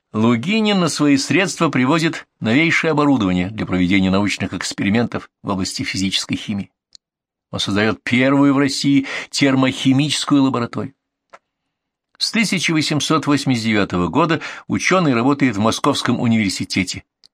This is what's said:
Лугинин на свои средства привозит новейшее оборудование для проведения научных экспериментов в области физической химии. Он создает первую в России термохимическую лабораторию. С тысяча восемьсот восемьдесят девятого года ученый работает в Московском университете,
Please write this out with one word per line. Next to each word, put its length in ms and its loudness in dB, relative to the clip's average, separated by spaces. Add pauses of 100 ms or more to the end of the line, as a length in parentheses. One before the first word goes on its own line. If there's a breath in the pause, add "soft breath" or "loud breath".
(120)
Лугинин 680 0
на 80 2
свои 280 2
средства 540 0
привозит 580 0 (120)
новейшее 500 2
оборудование 580 2
для 160 -6
проведения 460 2
научных 420 -2
экспериментов 800 -4 (120)
в 60 -14
области 340 -4
физической 520 -4
химии. 360 -8 (800)
Он 80 -8
создает 440 -2
первую 500 2
в 60 0
России 480 0 (240 loud breath)
термохимическую 1120 2
лабораторию. 520 -4 (1200)
С 140 -4
тысяча 400 0
восемьсот 540 0
восемьдесят 380 2
девятого 440 2
года 340 0 (240 loud breath)
ученый 480 0
работает 420 2
в 40 -2
Московском 600 0
университете, 840 -2 (300)